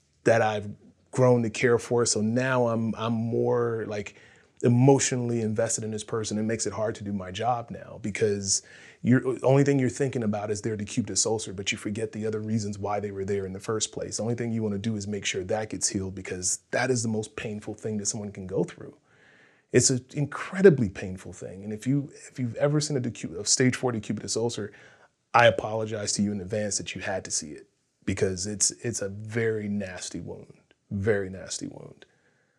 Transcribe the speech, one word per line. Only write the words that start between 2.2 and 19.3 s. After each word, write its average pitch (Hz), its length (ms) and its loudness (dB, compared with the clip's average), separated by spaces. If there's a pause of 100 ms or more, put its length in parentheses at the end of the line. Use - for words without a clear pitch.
now 123 480 2
I'm, 113 280 0
I'm 113 160 -2
more, 117 760 0
like, 104 280 -6 (460)
emotionally 123 760 6
invested 110 440 0
in 107 60 -6
this 107 140 -6
person. 110 340 -4
It 107 60 0
makes 110 220 -2
it - 60 -2
hard 107 240 -2
to 107 80 -12
do 101 80 -4
my 92 180 -6
job 113 400 -2
now - 320 -12
because 101 600 0 (400)
you're, 123 180 6
the 123 240 -2
only 135 200 8
thing 139 140 4
you're 127 120 4
thinking 131 320 -2
about 104 280 -2
is 98 120 -4
their 110 140 -2
decubitus 104 500 -2
ulcer, 110 260 -2
but 95 180 -4
you 117 60 -2
forget 110 360 -4
the 107 140 -4
other 107 140 -2
reasons 107 380 -2
why 101 220 -2
they 101 100 -4
were 98 140 -6
there 98 200 0
in 92 80 -6
the 98 80 -10
first 110 320 -2
place. 95 240 -6
The 107 60 -4
only 117 120 0
thing 117 180 -2
you 113 100 0
wanna 101 160 0
do 110 180 -2
is 101 100 -6
make 101 200 -4
sure 95 180 -2
that 104 260 -2
gets 92 180 -2
healed, 95 260 -4
because 92 460 -4 (100)
that 127 200 0
is 120 120 0
the 113 80 -2
most 110 260 -4
painful 107 380 -8
thing 110 240 -4
that 98 80 -6
someone 104 260 -4
can 95 140 -10
go 98 180 0
through. - 320 -10 (760)